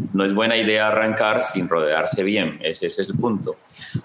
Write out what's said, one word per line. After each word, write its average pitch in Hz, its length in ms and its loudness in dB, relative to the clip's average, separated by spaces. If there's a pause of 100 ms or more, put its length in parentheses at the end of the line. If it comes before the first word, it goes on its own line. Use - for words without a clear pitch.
(140)
no 98 100 2
es 98 120 2
buena 113 200 2
idea 107 340 2
arrancar 110 540 2
sin 92 240 -2
rodearse 80 540 0
bien, 92 400 0
ese, 80 240 -4
ese 85 160 -2
es 95 80 -4
el 95 60 -4
punto. 107 400 -2 (500)